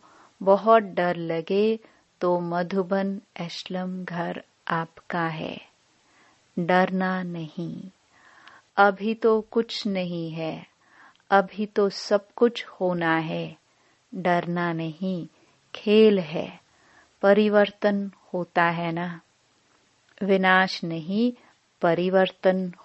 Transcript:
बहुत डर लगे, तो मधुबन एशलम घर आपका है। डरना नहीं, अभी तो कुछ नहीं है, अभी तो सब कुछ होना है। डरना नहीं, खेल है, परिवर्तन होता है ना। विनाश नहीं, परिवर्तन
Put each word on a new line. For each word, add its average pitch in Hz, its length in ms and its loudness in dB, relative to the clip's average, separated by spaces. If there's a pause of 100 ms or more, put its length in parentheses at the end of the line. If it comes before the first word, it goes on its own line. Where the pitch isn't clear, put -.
(440)
बहुत 202 400 6
डर 175 320 -2
लगे, 170 640 -2 (420)
तो 180 180 2
मधुबन 185 840 -2 (200)
एशलम 185 640 -8
घर 175 380 -8 (240)
आपका 165 600 -4
है। - 400 -10 (920)
डरना 185 640 0
नहीं, 170 640 -10 (880)
अभी 202 360 2
तो 220 280 2
कुछ 226 460 -4
नहीं 175 440 -4
है, 160 360 -8 (640)
अभी 196 360 2
तो 202 240 0
सब - 460 -2
कुछ 240 300 0
होना 175 500 -2
है। 160 420 -6 (580)
डरना 175 580 -2
नहीं, 165 540 -6 (480)
खेल 214 440 6
है, 165 400 -8 (640)
परिवर्तन 202 880 2 (220)
होता 175 300 -2
है 170 280 -2
ना। 170 300 -8 (1000)
विनाश 190 600 2
नहीं, 180 500 -2 (480)
परिवर्तन 185 920 0 (120)